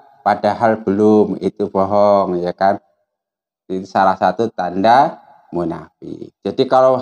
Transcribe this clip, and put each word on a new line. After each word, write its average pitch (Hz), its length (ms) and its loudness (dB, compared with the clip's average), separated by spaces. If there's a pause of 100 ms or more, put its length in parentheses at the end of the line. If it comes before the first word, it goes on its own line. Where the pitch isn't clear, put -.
(260)
padahal 104 560 0
belum," 107 560 2
itu 95 320 -6
bohong, 98 720 0
ya 87 160 -6
kan? 98 240 0 (880)
Itu 95 160 -8
salah 95 320 0
satu 107 320 -2
tanda 110 720 0 (320)
munafik. 82 880 -10
Jadi 98 240 -2
kalau 131 360 2